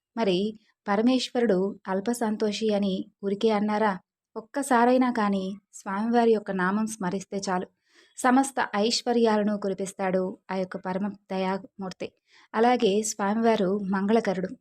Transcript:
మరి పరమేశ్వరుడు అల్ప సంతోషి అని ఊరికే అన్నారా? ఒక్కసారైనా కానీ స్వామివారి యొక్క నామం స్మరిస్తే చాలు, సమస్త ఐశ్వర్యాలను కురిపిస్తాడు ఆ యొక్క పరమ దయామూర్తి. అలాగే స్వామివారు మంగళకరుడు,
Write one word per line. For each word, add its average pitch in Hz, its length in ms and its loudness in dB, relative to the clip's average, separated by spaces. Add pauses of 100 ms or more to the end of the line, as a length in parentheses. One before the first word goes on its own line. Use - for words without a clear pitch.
(160)
మరి 208 420 0 (300)
పరమేశ్వరుడు 214 1000 0
అల్ప 196 240 -2
సంతోషి 214 640 -2
అని 202 300 -2 (200)
ఊరికే 202 260 0
అన్నారా? 208 480 0 (380)
ఒక్కసారైనా 254 760 2
కానీ 202 440 -2 (180)
స్వామివారి 226 580 2
యొక్క 208 180 -2
నామం 196 360 0
స్మరిస్తే 196 540 -4 (100)
చాలు, 185 160 -2 (520)
సమస్త 254 580 2
ఐశ్వర్యాలను 214 840 2
కురిపిస్తాడు 190 800 -4 (120)
ఆ 190 40 -6
యొక్క 185 220 -4
పరమ 185 320 -4
దయామూర్తి. 190 1040 -8 (420)
అలాగే 226 480 2
స్వామివారు 214 760 0
మంగళకరుడు, 196 720 0 (120)